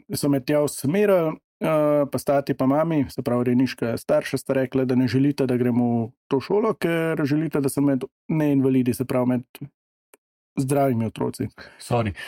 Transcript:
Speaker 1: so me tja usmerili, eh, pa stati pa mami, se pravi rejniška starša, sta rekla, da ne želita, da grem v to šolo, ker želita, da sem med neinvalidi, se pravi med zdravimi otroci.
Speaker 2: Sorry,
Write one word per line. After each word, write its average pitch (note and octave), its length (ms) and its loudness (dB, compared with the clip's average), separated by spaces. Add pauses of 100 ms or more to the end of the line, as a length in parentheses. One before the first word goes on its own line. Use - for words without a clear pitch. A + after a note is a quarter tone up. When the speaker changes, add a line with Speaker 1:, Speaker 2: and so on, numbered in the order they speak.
Speaker 1:
so - 180 -4
me C#3 140 2
tja D3 180 2
usmerili, E3 720 2 (260)
eh, - 120 -2 (320)
pa C#3 160 -2
stati C#3+ 360 0
pa C3+ 120 0
mami, D3+ 400 2
se - 160 -10
pravi B2 240 0
rejniška B2 500 0
starša, D3 420 -2
sta - 180 -4
rekla, C3 280 0
da B2+ 120 0
ne B2+ 120 4
želita, C3+ 380 0
da B2+ 100 0
grem A#2+ 220 0
v A#2+ 320 0 (160)
to C3+ 160 0
šolo, G#3+ 320 0
ker E3 480 -2
želita, D3+ 380 0
da C#3 100 0
sem C#3+ 160 0
med C3+ 180 0 (220)
neinvalidi, C3+ 680 2
se B2+ 140 -4
pravi B2+ 240 -2
med B2 120 0 (1160)
zdravimi C3+ 480 2
otroci. A#2 420 -6 (300)
Speaker 2:
Sorry, A#2 340 -2 (160)